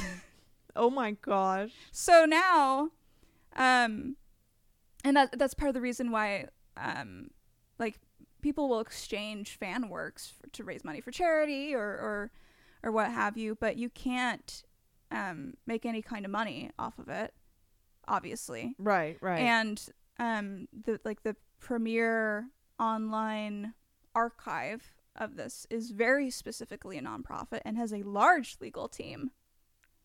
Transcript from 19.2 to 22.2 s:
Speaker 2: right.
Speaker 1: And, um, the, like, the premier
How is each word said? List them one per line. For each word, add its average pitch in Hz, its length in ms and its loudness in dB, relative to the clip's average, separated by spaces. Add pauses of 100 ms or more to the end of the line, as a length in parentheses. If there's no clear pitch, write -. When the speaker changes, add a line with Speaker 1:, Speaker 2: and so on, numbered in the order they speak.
Speaker 2:
right. 180 200 0
Speaker 1:
And, 226 380 2 (380)
um, 202 500 -4 (180)
the, 220 200 -2
like, 214 160 -6
the 214 140 -4 (240)
premier 226 880 0 (320)